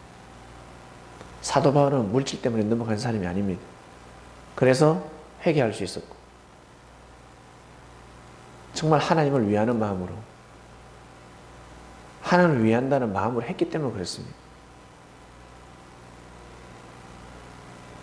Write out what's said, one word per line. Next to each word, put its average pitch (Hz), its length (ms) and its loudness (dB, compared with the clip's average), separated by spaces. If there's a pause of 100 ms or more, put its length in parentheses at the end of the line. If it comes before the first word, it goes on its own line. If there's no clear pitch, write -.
(1400)
사도 - 300 2
바울은 139 400 2
물질 135 280 -2
때문에 113 220 0
넘어간 110 360 0
사람이 110 280 -2
아닙니다. 92 340 -2 (960)
그래서 151 500 4 (400)
회개할 139 300 2
수 - 80 -8
있었고, - 320 -10 (2500)
정말 156 260 4
하나님을 139 480 2
위하는 110 300 2
마음으로, 95 360 -4 (2000)
하나님을 170 420 4
위한다는 123 480 2
마음으로 113 300 -2
했기 247 260 -4
때문에 143 240 -4
그랬습니다. - 420 -8 (3750)